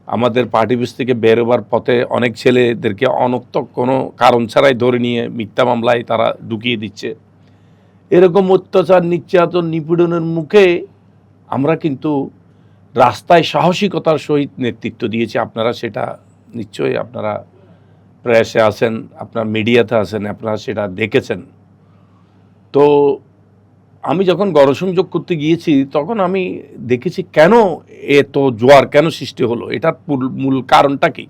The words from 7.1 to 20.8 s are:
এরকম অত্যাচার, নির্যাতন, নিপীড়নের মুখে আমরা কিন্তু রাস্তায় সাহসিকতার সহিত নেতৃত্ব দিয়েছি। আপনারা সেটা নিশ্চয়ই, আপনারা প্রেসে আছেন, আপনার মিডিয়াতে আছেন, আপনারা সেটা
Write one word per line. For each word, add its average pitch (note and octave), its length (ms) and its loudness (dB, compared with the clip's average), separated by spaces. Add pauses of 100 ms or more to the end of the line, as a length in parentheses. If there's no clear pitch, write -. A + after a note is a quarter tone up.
এরকম F#3 420 4
অত্যাচার, F#3 540 2
নির্যাতন, E3+ 600 0
নিপীড়নের E3 560 -2
মুখে E3 640 0 (600)
আমরা C#3+ 280 -2
কিন্তু D3 540 -4 (680)
রাস্তায় C3 480 2
সাহসিকতার D#3+ 720 0
সহিত C#3+ 320 -2 (100)
নেতৃত্ব A#2+ 480 -6
দিয়েছি। A2+ 300 -4
আপনারা A2+ 360 -4
সেটা A#2 440 -8 (380)
নিশ্চয়ই, B2+ 420 -6
আপনারা G#2+ 480 -8 (800)
প্রেসে A2+ 380 2
আছেন, A2 460 0 (120)
আপনার A2+ 260 -8
মিডিয়াতে A2 500 0
আছেন, G2+ 300 -2
আপনারা G#2+ 320 -8
সেটা G#2 300 -8